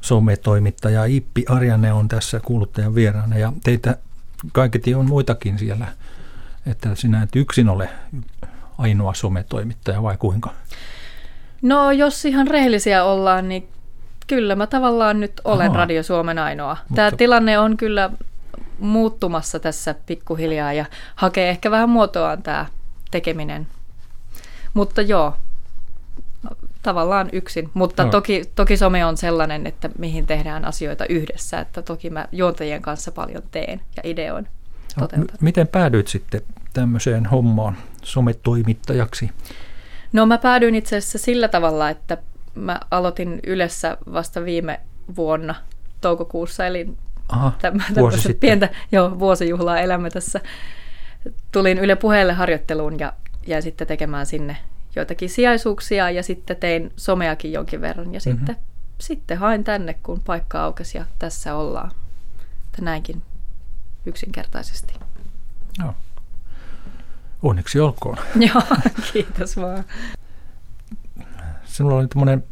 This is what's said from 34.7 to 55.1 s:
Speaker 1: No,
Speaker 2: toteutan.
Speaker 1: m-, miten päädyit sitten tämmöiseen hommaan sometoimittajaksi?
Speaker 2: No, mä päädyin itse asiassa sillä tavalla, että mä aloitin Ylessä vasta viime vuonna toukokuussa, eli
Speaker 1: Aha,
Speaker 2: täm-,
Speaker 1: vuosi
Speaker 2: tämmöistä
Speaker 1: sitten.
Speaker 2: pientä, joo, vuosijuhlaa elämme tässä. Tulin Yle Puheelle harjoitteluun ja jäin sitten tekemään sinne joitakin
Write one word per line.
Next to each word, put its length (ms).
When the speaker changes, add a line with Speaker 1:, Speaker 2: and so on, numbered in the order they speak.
Speaker 1:
No, 100
Speaker 2:
toteutan. 340
Speaker 1:
m-, 40
miten 220
päädyit 400
sitten 340
tämmöiseen 520
hommaan 520
sometoimittajaksi? 1300
Speaker 2:
No, 120
mä 120
päädyin 380
itse 220
asiassa 200
sillä 300
tavalla, 420
että 280
mä 240
aloitin 560
Ylessä 500
vasta 320
viime 340
vuonna 400
toukokuussa, 680
eli 260
Speaker 1:
Aha, 220
Speaker 2:
täm-, 120
Speaker 1:
vuosi 200
Speaker 2:
tämmöistä 280
Speaker 1:
sitten. 180
Speaker 2:
pientä, 300
joo, 280
vuosijuhlaa 600
elämme 300
tässä. 300
Tulin 280
Yle 160
Puheelle 380
harjoitteluun 680
ja 140
jäin 160
sitten 240
tekemään 380
sinne 320
joitakin 340